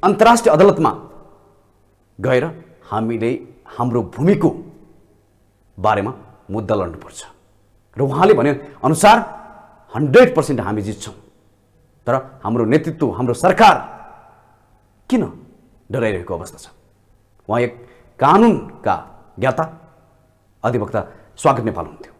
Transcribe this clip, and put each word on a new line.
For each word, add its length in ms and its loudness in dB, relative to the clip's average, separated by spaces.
अन्तर्राष्ट्रिय 500 4
अदालतमा 380 4
गएर 240 0
हामीले 420 -4
हाम्रो 240 -2
भूमिको 360 2
बारेमा 360 -2
मुद्दा 260 -4
लड्नुपर्छ। 500 -10
र 40 -2
उहाँले 320 2
भने 180 2
अनुसार 340 4
हन्ड्रेड 420 4
पर्सेन्ट 260 -2
हामी 200 -4
जित्छौँ, 340 -10
तर 80 0
हाम्रो 220 -2
नेतृत्व, 460 -4
हाम्रो 220 -4
सरकार 420 4
किन 140 0
डराइरहेको 420 -4
अवस्था 240 -12
छ? 100 -20
उहाँ 120 0
एक 120 -4
कानुनका 760 2
ज्ञाता, 240 -2
अधिवक्ता 360 -4
स्वागत 280 0
नेपाल 220 -6
हुन्थ्यो। 340 -20